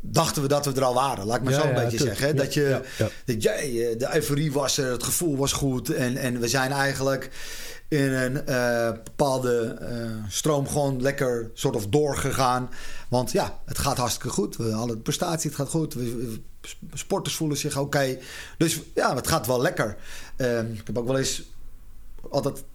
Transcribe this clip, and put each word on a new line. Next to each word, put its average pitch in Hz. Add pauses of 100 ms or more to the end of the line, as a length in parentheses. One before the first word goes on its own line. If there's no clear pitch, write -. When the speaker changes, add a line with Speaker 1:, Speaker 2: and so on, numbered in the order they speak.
Speaker 1:
dachten 156
we 135
dat 143
we 139
er 131
al 127
waren? 123
Laat 113
ik 127
maar 131
Speaker 2:
Ja, 139
Speaker 1:
zo 151
een 139
Speaker 2:
ja, 120
Speaker 1:
beetje 117
Speaker 2:
tuurlijk. 117
Speaker 1:
zeggen, 143
hè? 135
Speaker 2:
Ja, -
Speaker 1:
Dat -
je, 147
Speaker 2:
ja, 135 (240)
ja. 104 (160)
Speaker 1:
dat, 113
jee, 117
eh, 113
de 131
euforie 151
was 131
er, 131
het 120
gevoel 160
was 135
goed. 127
En, 131
en 123
we 117
zijn 131
eigenlijk 139 (580)
in 139
een, 131
eh, 120 (140)
bepaalde, 123
eh, 117 (180)
stroom 139
gewoon 139
lekker 127
soort 127
of 104
doorgegaan. 127 (380)
Want 123
ja, 180
het -
gaat 139
hartstikke 123
goed. 202
We 113
hadden 113
de 113
prestatie, 165
het -
gaat 139
goed. 160
We, 123
we, 113 (520)
sporters 175
voelen 151
zich 139
oké. 139 (400)
Dus 160 (140)
ja, 190
het 123
gaat 156
wel 123
lekker. 135 (400)
Ehm, 117
ik 104
heb 104
ook 120
wel 135
eens - (880)
altijd 139 (100)